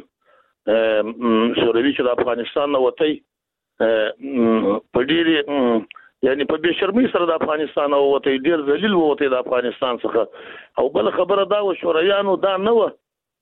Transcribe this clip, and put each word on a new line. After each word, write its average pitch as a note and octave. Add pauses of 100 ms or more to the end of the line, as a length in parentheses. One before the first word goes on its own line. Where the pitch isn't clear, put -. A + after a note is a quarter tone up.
(720)
آم، A2
م، A2+
شوروي A#2+
چې -
د B2
افغانستان A#2+
نه C3+
وتی، C#3+ (640)
آم، A2+ (140)
په A#2+
ډېرې، D#3
م، B2 (440)
یعنی C3+
په D#3
بې D#3+
شرمۍ G3+
سره F3
د E3
افغانستان D#3
نه C#3+
ووتی، C#3
ډېر D3
ذلیل E3+
ووتی D3
د C3
افغانستان B2
څخه. A2 (500)
او B2
بله F#3+
خبره F#3+
دا G3+
وه، F#3
شورویانو F#3
دا F#3+
نه G3+
وه، G3+ (500)